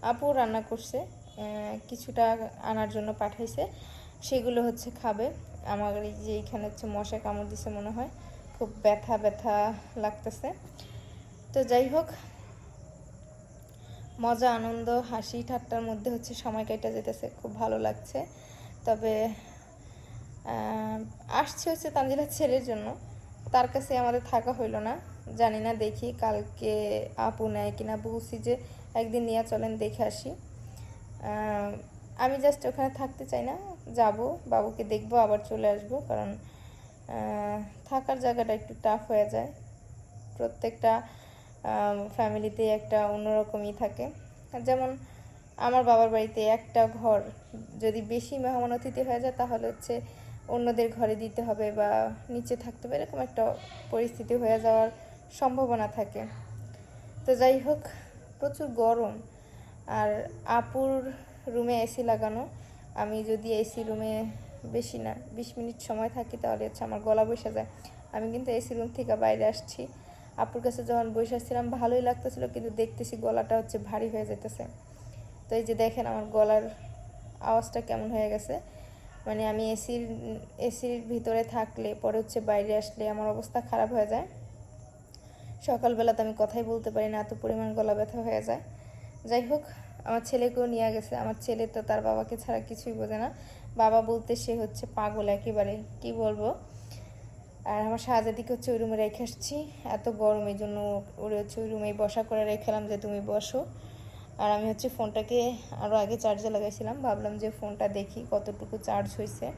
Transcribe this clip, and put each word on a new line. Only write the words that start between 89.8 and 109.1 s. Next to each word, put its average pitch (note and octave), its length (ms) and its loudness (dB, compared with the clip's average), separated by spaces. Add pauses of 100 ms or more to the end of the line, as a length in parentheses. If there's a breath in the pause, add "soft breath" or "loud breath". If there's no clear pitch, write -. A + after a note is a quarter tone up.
আমার A3+ 200 0
ছেলেকেও B3 420 2
নিয়ে A3+ 260 2
গেছে। A3 240 -4
আমার A3 240 -2
ছেলে A3+ 260 0
তো A3 160 -4
তার G#3+ 200 2
বাবাকে A3 340 2
ছাড়া A3+ 240 -2
কিছুই A3+ 320 -8
বোঝে A3 260 -4
না। B3+ 140 -2 (440 loud breath)
বাবা A3+ 260 8
বলতে A3+ 340 2
সে A#3 200 -2
হচ্ছে G#3+ 380 -4
পাগল G#3+ 340 0
একেবারে, G#3 540 2 (180)
কি A#3+ 120 -6
বলবো। G#3+ 420 2 (1120 loud breath)
আর G#3 160 0
আমার A3 180 0
শাহজাদিকে A3+ 540 2
হচ্ছে A#3+ 200 0
ওই A3+ 60 2
রুমে A3 180 0
রেখে G#3+ 260 0
আসছি, D4 480 -6 (140)
এত G#3+ 240 -2
গরম, G#3+ 380 4
এই G3+ 80 -2
জন্য G#3 480 -2 (140)
ওরে G#3+ 220 -2
হচ্ছে G#3 220 -4
ওই A3 100 -2
রুমেই G#3 220 -2
বসা G#3 300 2
করে A3 220 2
রেখেলাম G#3+ 420 0
যে, G#3 100 -2
"তুমি G3+ 240 -4
বসো।" G#3 440 0 (720 loud breath)
আর G#3 120 4
আমি G#3 180 2
হচ্ছে A3 200 -2
ফোনটাকে A#3 680 0 (140 loud breath)
আরও G#3+ 260 2
আগে G#3 200 4
চার্জে G#3+ 340 2
লাগাইছিলাম, G#3+ 520 -2
ভাবলাম G#3 360 0
যে A3 120 -2
ফোনটা G#3 380 -2
দেখি G3+ 420 -4
কতটুকু G#3 480 -2
চার্জ G3+ 380 0